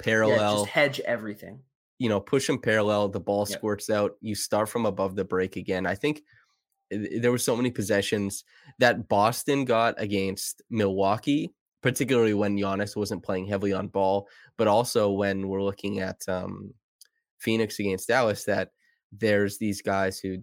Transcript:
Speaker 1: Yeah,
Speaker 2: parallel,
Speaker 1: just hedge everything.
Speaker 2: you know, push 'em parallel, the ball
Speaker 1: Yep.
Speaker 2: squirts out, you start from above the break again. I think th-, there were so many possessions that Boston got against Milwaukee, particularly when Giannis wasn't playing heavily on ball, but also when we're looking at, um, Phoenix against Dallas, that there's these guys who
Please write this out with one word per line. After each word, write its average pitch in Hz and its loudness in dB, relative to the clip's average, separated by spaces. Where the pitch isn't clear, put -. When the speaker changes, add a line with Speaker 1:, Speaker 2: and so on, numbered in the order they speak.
Speaker 1:
Yeah, - -16
Speaker 2:
parallel, 107 4
Speaker 1:
just 98 -6
hedge 143 0
everything. 110 -6
Speaker 2:
you 123 0
know, 101 2
push - 0
'em 143 -2
parallel, 104 2
the 98 -6
ball 101 0
Speaker 1:
Yep. - -8
Speaker 2:
squirts 104 -4
out, 104 0
you 107 -6
start 107 0
from 117 -2
above 95 -2
the 98 -2
break 92 -2
again. 92 -2
I 87 0
think 151 -2
th-, 104 -4
there 120 4
were 123 2
so 120 0
many 123 0
possessions 101 -2
that 117 2
Boston 117 2
got 113 2
against 98 -4
Milwaukee, 107 0
particularly 123 2
when 101 0
Giannis 98 -2
wasn't 101 -4
playing 95 -4
heavily 101 0
on 95 -4
ball, 98 0
but 110 2
also 107 4
when 98 0
we're 98 -2
looking 98 -4
at, 95 -8
um, 95 -8
Phoenix 113 0
against 95 -2
Dallas, 117 2
that 90 0
there's 104 0
these 104 -4
guys 98 -2
who 95 -6